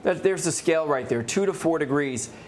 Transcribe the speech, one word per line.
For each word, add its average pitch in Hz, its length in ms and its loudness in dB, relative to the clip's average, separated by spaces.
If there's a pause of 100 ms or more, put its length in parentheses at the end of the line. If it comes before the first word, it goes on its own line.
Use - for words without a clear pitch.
That, 175 180 0
there's 190 220 2
the 165 80 0
scale 160 340 2
right 135 240 0
there, 120 140 2
two 196 240 0
to 190 60 0
four 160 260 0
degrees 139 500 0 (180)